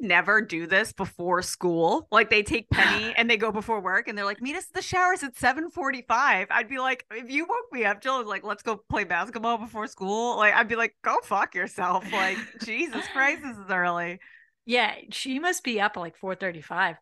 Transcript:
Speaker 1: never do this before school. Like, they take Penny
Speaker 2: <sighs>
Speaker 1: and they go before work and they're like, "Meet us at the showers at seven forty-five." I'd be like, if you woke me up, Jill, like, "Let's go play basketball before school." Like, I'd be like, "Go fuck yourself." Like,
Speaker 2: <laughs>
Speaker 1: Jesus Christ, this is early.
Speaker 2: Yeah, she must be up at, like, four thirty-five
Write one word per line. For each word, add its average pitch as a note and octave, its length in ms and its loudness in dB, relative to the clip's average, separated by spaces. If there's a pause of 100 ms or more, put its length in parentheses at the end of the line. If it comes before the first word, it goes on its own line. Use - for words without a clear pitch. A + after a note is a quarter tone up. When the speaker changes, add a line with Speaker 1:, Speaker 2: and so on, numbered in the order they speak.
Speaker 1:
never F#3+ 400 4
do E3+ 260 -4
this G3 260 2
before F3+ 500 -2
school. F3 680 0
Like, - 180 6
they G#3+ 140 4
take A3+ 280 -4
Penny G#3+ 420 2
Speaker 2:
<sighs> - 40 -6
Speaker 1:
and A#3 120 4
they A3+ 80 6
go A3 140 0
before G#3+ 300 -2
work F#3 260 0
and G#3+ 100 -8
they're G3+ 80 -2
like, G3+ 160 -4
"Meet C#4+ 160 -6
us F#4 120 -10
at - 60 -16
the F#4 80 -4
showers F#4 400 2
at C4 140 -10
seven C4+ 340 0
forty-five." B3 800 0
I'd A3+ 180 2
be C4 100 -6
like, B3+ 320 -2
if A#3+ 200 -12
you D4 140 -2
woke A#4+ 260 -4
me A#3+ 140 -2
up, G3+ 160 0
Jill, C4 240 -2
like, G3 200 -6
"Let's G#3 180 -8
go A3 140 -4 (120)
play D#4 160 0
basketball A3 540 -2
before G#3+ 280 -8
school." A3 500 -2
Like, G#3 180 6
I'd A3+ 140 4
be A#3 80 -2
like, A3+ 260 0
"Go C4 200 0
fuck - 320 -2
yourself." F#3 560 -2
Like, F#3+ 320 -2 (100)
Speaker 2:
<laughs> - 60 -18
Speaker 1:
Jesus A#3+ 500 -4
Christ, C#4+ 340 0
this A#3+ 140 -10
is G3 140 -10
early. F3 480 0 (480)
Speaker 2:
Yeah, A3+ 280 2 (160)
she C4+ 280 -4
must F4+ 240 0
be A3+ 180 0
up G#3 160 2
at, - 20 -6
like, E3 180 -10
four F#3 180 -6
thirty-five F3 680 -2